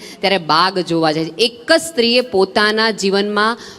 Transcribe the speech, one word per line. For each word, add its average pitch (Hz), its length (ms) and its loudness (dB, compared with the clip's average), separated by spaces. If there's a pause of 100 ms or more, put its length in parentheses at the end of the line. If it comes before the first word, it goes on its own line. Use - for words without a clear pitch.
(200)
ત્યારે 190 180 2
બાગ 170 400 2
જોવા 160 340 0
જાય 160 120 -2
છે. 160 140 -10
એક 240 340 -2
જ 330 80 4
સ્ત્રીએ 240 400 0
પોતાના 214 680 0
જીવનમાં 208 680 0 (200)